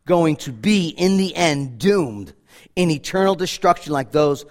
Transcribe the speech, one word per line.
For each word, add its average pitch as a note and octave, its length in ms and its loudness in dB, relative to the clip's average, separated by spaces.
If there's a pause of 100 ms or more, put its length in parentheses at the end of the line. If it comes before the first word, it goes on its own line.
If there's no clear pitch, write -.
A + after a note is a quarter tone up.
going E3 320 2
to C#3 160 -12
be, F3+ 340 0
in F#3 300 0
the F#3+ 180 0
end, C#3 440 -2
doomed C#3 540 0 (440)
in F3+ 120 2
eternal F#3+ 460 0
destruction F3 560 0
like C3+ 220 -4
those D3 380 2